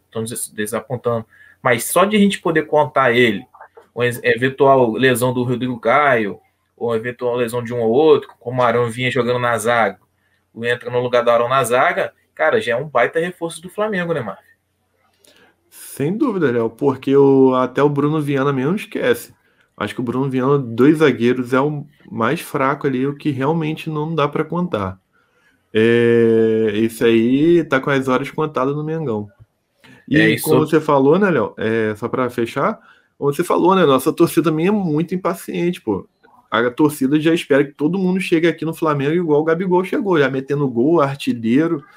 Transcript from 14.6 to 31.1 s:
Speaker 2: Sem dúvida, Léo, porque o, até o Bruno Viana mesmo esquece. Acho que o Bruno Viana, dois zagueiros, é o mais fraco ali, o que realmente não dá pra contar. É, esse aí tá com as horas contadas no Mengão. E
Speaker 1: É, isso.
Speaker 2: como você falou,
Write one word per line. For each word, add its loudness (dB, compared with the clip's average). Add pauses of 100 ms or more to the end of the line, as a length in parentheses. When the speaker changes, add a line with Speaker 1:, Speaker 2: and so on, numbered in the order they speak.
Speaker 2:
Sem -8
dúvida, 0
Léo, 0
porque -2
o, 6
até 0
o 4
Bruno 0
Viana -2
mesmo -2
esquece. -4 (400)
Acho -6
que -10
o -4
Bruno -2
Viana, 0
dois 4
zagueiros, 2
é 4
o -4 (240)
mais -2
fraco -4
ali, -2
o -4
que -6
realmente -4
não -6
dá 0
pra -4
contar. -4 (720)
É, 4
esse -2
aí 4
tá -2
com -4
as 0
horas -2
contadas -4
no -8
Mengão. -6 (800)
E 2
Speaker 1:
É, 4
isso. -2
Speaker 2:
como 2
você 2
falou, 4